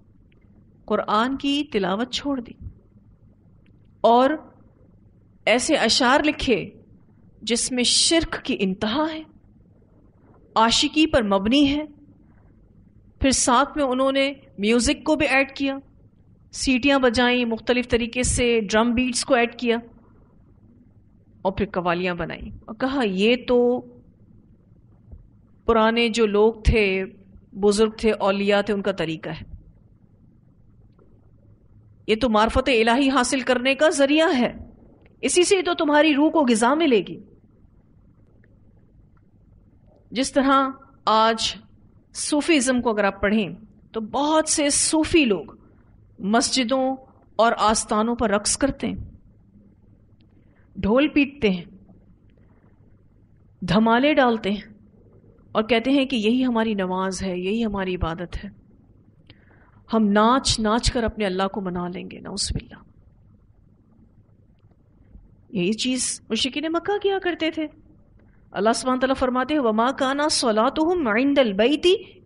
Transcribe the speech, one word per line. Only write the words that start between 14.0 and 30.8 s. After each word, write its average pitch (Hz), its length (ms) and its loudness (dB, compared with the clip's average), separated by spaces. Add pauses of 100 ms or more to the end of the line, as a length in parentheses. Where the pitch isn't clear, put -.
म्यूजिक 240 460 0
को 311 100 2
भी 311 100 0
ऐड 269 300 0
किया, 277 240 -4 (720)
सीटियां 269 500 0
बजाईं, 247 440 2
मुख्तलिफ 240 400 -2
तरीके 233 380 -2
से 240 360 2
ड्रम 220 320 0
बीट्स 247 320 -2
को 277 120 2
ऐड 233 180 0
किया 233 260 -2 (1600)
और 196 140 -2
फिर 202 80 0
कवालियां 180 500 -2
बनाई 165 360 -10 (160)
और 226 60 -14
कहा, 262 280 -2
"ये 208 340 2 (120)
तो 247 300 2 (1900)
पुराने 226 400 2
जो 226 180 2
लोग 214 420 2
थे, 196 360 2
बुजुर्ग 208 1000 -2
थे, 220 60 4
औलिया 202 520 0
थे, 208 100 -2
उनका 202 220 -2
तरीका 160 360 -6
है। - 160 -14 (2500)